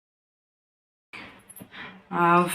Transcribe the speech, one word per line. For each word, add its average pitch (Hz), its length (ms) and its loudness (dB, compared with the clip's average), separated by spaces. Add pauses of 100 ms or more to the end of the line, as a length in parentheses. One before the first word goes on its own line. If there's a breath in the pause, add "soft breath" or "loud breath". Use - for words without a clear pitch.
(2000 loud breath)
আহ, 175 300 4 (140)